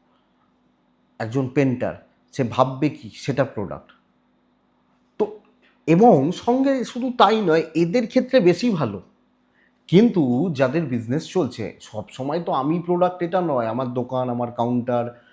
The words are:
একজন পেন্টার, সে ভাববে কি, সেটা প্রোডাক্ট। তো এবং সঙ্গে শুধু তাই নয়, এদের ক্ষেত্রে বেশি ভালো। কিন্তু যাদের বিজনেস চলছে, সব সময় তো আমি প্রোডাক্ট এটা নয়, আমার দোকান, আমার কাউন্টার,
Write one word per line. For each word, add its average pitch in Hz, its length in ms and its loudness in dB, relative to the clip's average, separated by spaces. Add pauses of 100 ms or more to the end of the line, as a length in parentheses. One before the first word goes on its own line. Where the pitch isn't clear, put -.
(1200)
একজন 120 300 -4
পেন্টার, 123 600 -2 (240)
সে 135 120 -2
ভাববে 131 440 0
কি, 113 260 -14
সেটা 135 300 -2
প্রোডাক্ট। 78 480 -10 (1300)
তো - 220 -4 (500)
এবং 175 420 6
সঙ্গে 262 520 0
শুধু 247 340 -6
তাই 220 220 4
নয়, 160 240 2 (100)
এদের 175 320 0
ক্ষেত্রে 254 340 2
বেশি 180 300 2
ভালো। 120 320 -4 (840)
কিন্তু 165 680 4
যাদের 131 280 0
বিজনেস 127 440 -4
চলছে, 123 540 -4
সব - 280 -12
সময় 147 340 -6
তো 180 100 -4
আমি 156 340 -2
প্রোডাক্ট 180 360 0
এটা 175 180 -2
নয়, 135 260 0
আমার 123 280 -4
দোকান, 127 360 -4
আমার 120 220 -4
কাউন্টার, 120 720 -2 (100)